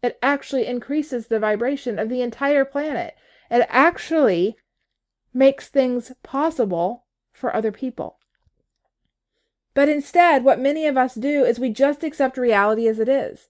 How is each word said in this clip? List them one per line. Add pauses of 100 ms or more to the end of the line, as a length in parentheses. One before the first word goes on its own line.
It
actually
increases
the
vibration
of
the
entire
planet. (360)
It
actually (760)
makes
things (100)
possible (280)
for
other
people. (1500)
But
instead,
what
many
of
us
do
is
we
just
accept
reality
as
it
is.